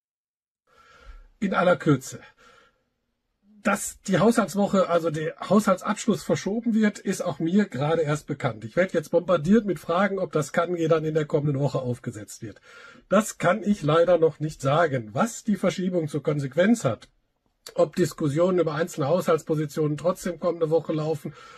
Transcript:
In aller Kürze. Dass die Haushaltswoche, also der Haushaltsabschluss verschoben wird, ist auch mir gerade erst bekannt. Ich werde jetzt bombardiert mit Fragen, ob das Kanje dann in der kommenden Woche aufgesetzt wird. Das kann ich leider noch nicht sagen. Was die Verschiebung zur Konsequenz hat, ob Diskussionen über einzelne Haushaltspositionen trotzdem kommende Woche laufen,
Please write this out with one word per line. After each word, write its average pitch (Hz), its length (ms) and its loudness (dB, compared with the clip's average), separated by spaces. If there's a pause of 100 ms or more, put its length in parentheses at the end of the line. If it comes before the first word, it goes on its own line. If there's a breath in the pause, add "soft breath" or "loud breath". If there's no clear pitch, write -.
(1400 soft breath)
In 190 120 -2
aller 175 220 4
Kürze. - 460 -2 (1400 soft breath)
Dass - 420 -4
die 180 160 0
Haushaltswoche, 196 680 2
also 165 220 2
der 156 320 -4
Haushaltsabschluss 202 840 0
verschoben 208 500 -2
wird, 214 240 2
ist 190 240 -4
auch 170 180 -4
mir 185 260 2
gerade 160 360 -2
erst 147 240 -2
bekannt. 117 380 -6
Ich 117 140 -6
werde 185 160 2
jetzt 160 180 -4
bombardiert 180 540 4
mit 170 140 -4
Fragen, 190 380 0
ob 180 140 -6
das 156 220 -2
Kanje 170 340 0
dann 160 160 4
in 156 100 -2
der 156 120 0
kommenden 143 360 0
Woche 139 180 -2
aufgesetzt 120 640 -8
wird. 104 200 -14 (480 loud breath)
Das 214 280 2
kann 185 260 2
ich 208 180 0
leider 170 360 4
noch 160 220 2
nicht 156 220 -6
sagen. 135 520 0
Was 190 300 -2
die 202 140 0
Verschiebung 180 500 -2
zur 151 160 -6
Konsequenz 156 640 2
hat, 113 240 -4 (680)
ob 170 220 0
Diskussionen 170 640 0
über 156 160 0
einzelne 160 340 -2
Haushaltspositionen 156 880 0
trotzdem 175 420 -4
kommende 165 300 -2
Woche 160 240 0
laufen, 156 400 -4 (240 loud breath)